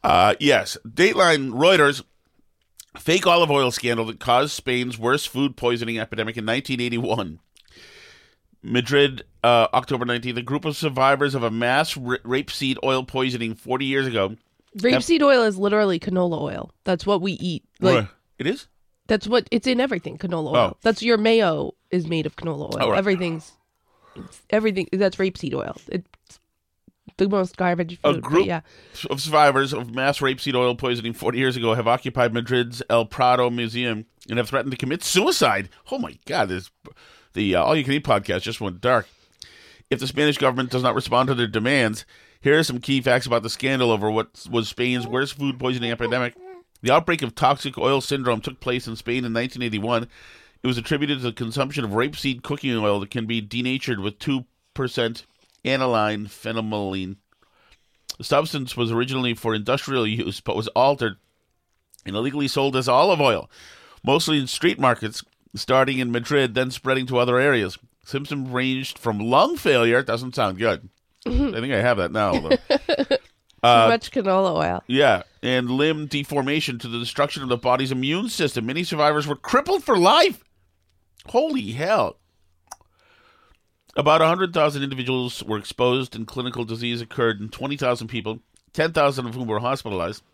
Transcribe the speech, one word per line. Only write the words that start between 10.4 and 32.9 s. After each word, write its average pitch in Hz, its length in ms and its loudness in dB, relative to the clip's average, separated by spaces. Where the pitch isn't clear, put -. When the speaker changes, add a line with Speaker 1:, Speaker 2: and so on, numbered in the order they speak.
Speaker 1:
group 139 220 -4
of 147 120 -4
survivors 139 580 2
of 123 80 -2
a 117 80 0
mass 127 460 0
ra-, 127 260 -4
rapeseed 131 600 -4
oil 131 200 0
poisoning 123 520 -4
forty 127 300 -4
years 135 220 0
ago. 110 280 -2
Speaker 2:
Rapeseed 254 460 2
oil 269 200 6
is 208 140 0
literally 202 420 2
canola 180 400 0
oil. - 320 -8
That's 180 220 -2
what 196 160 0
we 190 120 -2
eat. 170 300 -6
Like, 180 160 4
Speaker 1:
Right. 107 120 2
It 127 80 -6
is? 220 220 -4
Speaker 2:
that's 214 180 0
what, 220 260 0
it's 233 140 0
in 247 140 2
everything, 247 400 -4
canola 165 320 -4
oil. 147 40 0
Speaker 1:
Oh. 180 260 2
Speaker 2:
That's, 226 200 2
your 233 160 2
mayo 208 560 2
is 180 180 0
made 160 200 -2
of - 80 -8
canola 151 400 -6
oil. - 60 -4
Speaker 1:
Oh, 220 100 2
right. 196 60 2
Speaker 2:
Everything's, 180 560 -2
everything, 208 400 0
that's 190 240 0
rapeseed 180 400 -4
oil. - 200 -6
It's - 500 -10
the 190 140 2
most 190 280 0
garbage 175 360 -2
Speaker 1:
A 147 100 4
Speaker 2:
food, - 80 -2
but 139 80 -8
Speaker 1:
group 175 160 4
Speaker 2:
yeah. 170 160 -4
Speaker 1:
of 139 120 -4
survivors 143 520 4
of 120 220 -8
mass 135 240 0
rapeseed 135 360 -2
oil 123 200 2
poisoning 120 380 -4
forty 120 260 -2
years 131 160 2
ago 113 180 2
have 113 140 0
occupied 120 460 0
Madrid's 120 560 -2
El 117 160 4